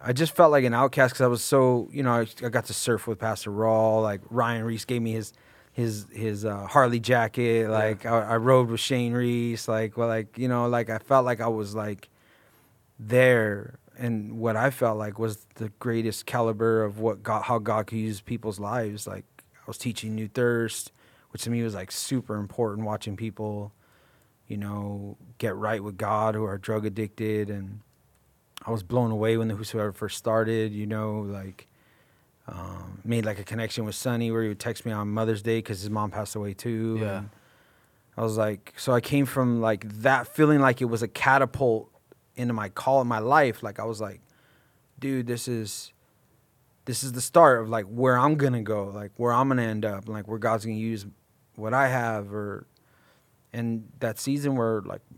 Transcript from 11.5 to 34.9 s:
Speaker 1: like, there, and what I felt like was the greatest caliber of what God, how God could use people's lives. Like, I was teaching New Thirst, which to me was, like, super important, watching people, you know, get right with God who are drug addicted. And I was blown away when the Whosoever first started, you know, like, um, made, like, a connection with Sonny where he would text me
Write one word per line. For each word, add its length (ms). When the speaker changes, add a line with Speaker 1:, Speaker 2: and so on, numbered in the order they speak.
Speaker 1:
like, 320
there, 840
and 420
what 160
I 140
felt 280
like 220
was 260
the 140
greatest 460
caliber 600
of 140
what 220
God, 220
how 160
God 280
could 120
use 220
people's 380
lives. 460
Like, 200
I 120
was 100
teaching 380
New 140
Thirst, 640
which 120
to 60
me 140
was, 120
like, 160
super 460
important, 500
watching 300
people, 560
you 80
know, 600
get 200
right 260
with 140
God 380
who 100
are 120
drug 280
addicted. 640
And 320
I 60
was 120
blown 280
away 260
when 120
the 60
Whosoever 380
first 240
started, 560
you 140
know, 320
like, 480
um, 560
made, 220
like, 140
a 40
connection 420
with 100
Sonny 360
where 120
he 60
would 100
text 260
me 60